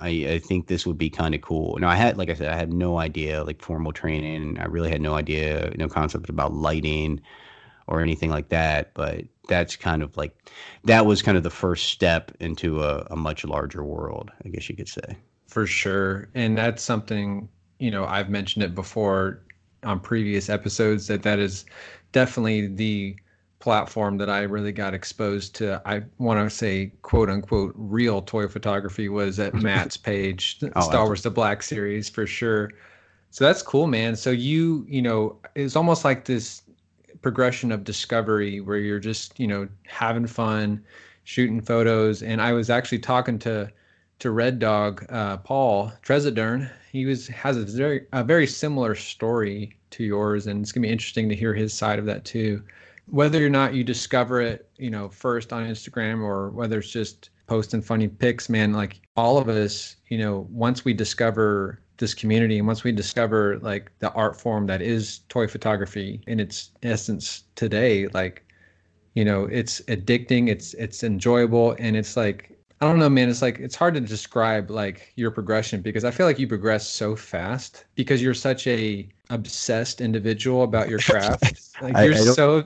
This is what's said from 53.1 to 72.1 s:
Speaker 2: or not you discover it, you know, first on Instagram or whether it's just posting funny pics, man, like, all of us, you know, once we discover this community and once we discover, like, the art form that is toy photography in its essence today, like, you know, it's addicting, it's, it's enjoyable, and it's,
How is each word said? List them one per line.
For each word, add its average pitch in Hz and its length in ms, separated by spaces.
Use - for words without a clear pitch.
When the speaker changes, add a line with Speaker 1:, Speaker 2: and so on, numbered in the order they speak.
Speaker 2:
or 143 60
not 135 220
you 127 120
discover 123 580
it, 113 340
you 127 140
know, 104 180
first 117 440
on 113 140
Instagram 110 560
or 98 280
whether 110 280
it's 101 120
just - 400
posting 110 340
funny 110 280
pics, 120 420
man, 107 240
like, 101 260
all 117 220
of 127 100
us, 107 480
you 117 100
know, 104 320
once 120 340
we 127 80
discover 104 880
this 113 160
community 110 440
and 104 80
once 113 160
we 123 80
discover, 104 720
like, 101 380
the 104 140
art 110 280
form 107 260
that 95 160
is 113 460
toy 117 180
photography 104 800
in 113 140
its - 300
essence 110 640
today, 107 540
like, 92 340
you 110 100
know, 101 200
it's 117 380
addicting, 120 640
it's, - 260
it's 113 300
enjoyable, 117 760
and 113 180
it's, 107 200